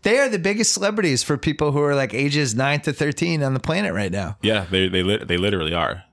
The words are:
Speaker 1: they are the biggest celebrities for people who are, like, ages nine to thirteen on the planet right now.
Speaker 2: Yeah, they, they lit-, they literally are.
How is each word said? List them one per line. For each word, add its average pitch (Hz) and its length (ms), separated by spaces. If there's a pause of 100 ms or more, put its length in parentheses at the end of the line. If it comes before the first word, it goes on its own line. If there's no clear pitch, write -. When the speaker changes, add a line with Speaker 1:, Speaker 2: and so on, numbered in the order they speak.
Speaker 1:
they 220 160
are 277 100
the 214 100
biggest 202 340
celebrities 196 500
for 147 140
people 151 360
who 147 100
are, 143 120
like, 135 200
ages 139 400
nine 139 280
to 147 120
thirteen 156 480
on 135 100
the 131 80
planet 165 320
right 95 200
now. 98 280
Speaker 2:
Yeah, 107 300
they, 95 180
they 92 140
lit-, 101 260
they 87 80
literally 87 380
are. 85 280 (100)